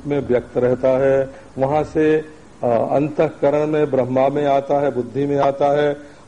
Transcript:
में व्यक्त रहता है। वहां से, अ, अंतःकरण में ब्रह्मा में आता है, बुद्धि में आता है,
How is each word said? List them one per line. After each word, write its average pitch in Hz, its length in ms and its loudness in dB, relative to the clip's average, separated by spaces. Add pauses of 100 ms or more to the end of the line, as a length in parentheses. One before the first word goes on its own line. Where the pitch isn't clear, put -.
में 143 120 -2
व्यक्त 120 380 -2
रहता 123 320 2
है। 135 400 2 (280)
वहां 143 260 0
से, 156 340 2 (460)
अ, 123 40 0
अंतःकरण 143 1000 0
में 151 240 0
ब्रह्मा 131 380 2
में 147 160 -2
आता 139 300 0
है, 139 160 0
बुद्धि 120 340 -4
में 143 120 0
आता 143 440 2
है, 143 340 -4 (120)